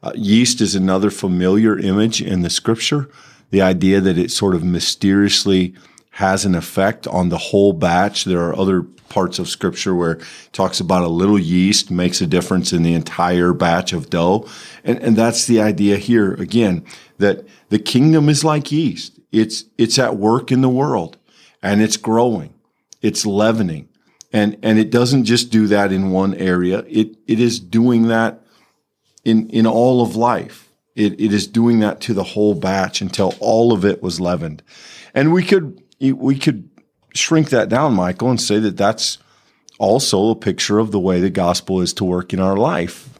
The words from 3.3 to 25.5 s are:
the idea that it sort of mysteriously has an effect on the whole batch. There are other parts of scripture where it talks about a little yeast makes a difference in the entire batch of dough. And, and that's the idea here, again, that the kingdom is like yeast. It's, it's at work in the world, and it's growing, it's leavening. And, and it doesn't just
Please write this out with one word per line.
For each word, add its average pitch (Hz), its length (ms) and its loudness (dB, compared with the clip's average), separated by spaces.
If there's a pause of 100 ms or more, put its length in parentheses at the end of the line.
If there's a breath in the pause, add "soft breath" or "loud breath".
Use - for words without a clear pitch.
the 98 100 2
idea 95 380 2
that 92 180 2
it 87 140 -2
sort 95 240 0
of 80 80 -2
mysteriously 95 1080 0 (380 soft breath)
has 95 340 -2
an 92 100 0
effect 98 520 -2
on 90 220 -2
the 85 80 -4
whole 101 360 2
batch. 90 520 0
There 87 160 0
are 85 140 -4
other 95 280 0 (260)
parts 92 300 -2
of 87 100 -8
scripture 92 460 -4
where 85 180 0
it 82 100 -16 (280 loud breath)
talks - 280 -2
about 90 240 0
a 85 40 -2
little 95 320 2
yeast 90 500 0
makes 90 320 -2
a 90 60 -2
difference 90 440 -2
in 85 120 0
the 85 100 2
entire 87 600 0
batch 87 380 -2
of 85 180 -8
dough. 90 380 0 (360 loud breath)
And, - 160 -2
and 113 160 0
that's 113 300 0
the 113 140 2
idea 101 380 2
here, 104 360 2
again, 98 520 0 (320 loud breath)
that 95 300 0 (220 soft breath)
the 104 100 0
kingdom 151 500 2
is 147 140 0
like 151 280 -2
yeast. 147 480 -4 (120)
It's, 110 340 -2 (120)
it's 113 200 0
at 123 200 0
work 117 340 0
in 127 100 2
the 131 80 4
world, 127 480 -2 (440 soft breath)
and 101 200 2
it's 110 160 0
growing, 113 560 0 (480)
it's 107 240 -2
leavening. 101 640 -2 (420 soft breath)
And, 107 300 0
and 110 160 2
it 110 140 2
doesn't 123 340 2
just 120 260 0